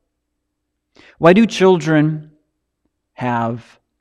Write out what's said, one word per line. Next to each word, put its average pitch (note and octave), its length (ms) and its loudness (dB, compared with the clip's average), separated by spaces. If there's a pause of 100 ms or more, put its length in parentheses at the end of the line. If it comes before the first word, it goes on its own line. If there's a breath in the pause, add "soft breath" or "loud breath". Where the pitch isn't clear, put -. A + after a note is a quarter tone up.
(1200 soft breath)
Why E3+ 140 4
do A3+ 120 4
children D#3 880 -2 (840)
have A#2 680 -8 (220)